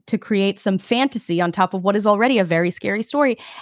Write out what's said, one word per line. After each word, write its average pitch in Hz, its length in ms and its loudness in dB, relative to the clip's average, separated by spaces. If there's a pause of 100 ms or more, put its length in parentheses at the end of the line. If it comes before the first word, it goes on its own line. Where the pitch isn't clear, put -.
to 214 120 -2
create 202 400 0
some 190 180 0
fantasy 233 640 -2
on 175 120 0
top 185 200 0
of 185 120 -6
what 202 100 2
is 208 120 0
already 220 320 4
a 190 60 2
very 170 280 2
scary 208 320 -4
story. 277 340 0 (240)